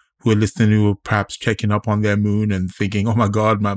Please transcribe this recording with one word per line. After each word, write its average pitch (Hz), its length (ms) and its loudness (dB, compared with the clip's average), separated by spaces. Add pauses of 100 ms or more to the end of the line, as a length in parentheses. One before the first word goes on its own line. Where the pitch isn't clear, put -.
(240)
who 113 80 4
are 107 40 4
listening 107 340 2
who 104 200 4
are 98 60 -2
perhaps - 400 -4
checking 107 340 -4
up 104 160 -2
on 104 140 -2
their 104 160 0
moon 104 340 0
and 92 200 -2
thinking, 101 360 -2
"Oh 117 80 0
my 110 140 2
God, 107 320 0
my, 101 160 -2